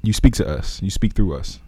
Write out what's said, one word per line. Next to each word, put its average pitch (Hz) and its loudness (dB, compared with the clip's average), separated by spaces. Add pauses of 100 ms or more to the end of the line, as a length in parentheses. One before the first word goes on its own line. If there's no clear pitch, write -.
you 214 2
speak - 6
to - -2
us. - -6
You 95 -4
speak - 0
through 95 2
us. - -10